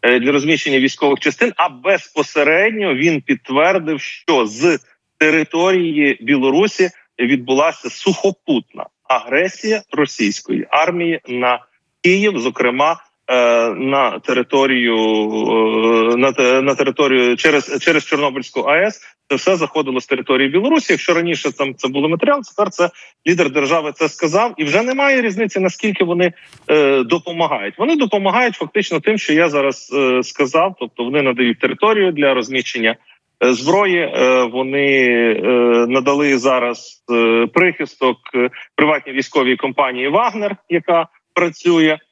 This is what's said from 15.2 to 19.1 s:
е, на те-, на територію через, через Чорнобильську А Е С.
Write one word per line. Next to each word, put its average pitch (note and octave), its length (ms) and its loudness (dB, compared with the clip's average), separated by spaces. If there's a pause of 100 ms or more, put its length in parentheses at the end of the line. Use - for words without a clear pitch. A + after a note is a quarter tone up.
е, A#2+ 40 0
на C3 160 2
те-, C3 300 2
на C#3 120 0
територію C3 600 2
через, D3 440 0
через D#3 240 0
Чорнобильську C#3 560 -4
А C#3+ 180 0
Е F#3+ 80 2
С. G#3+ 140 -6 (280)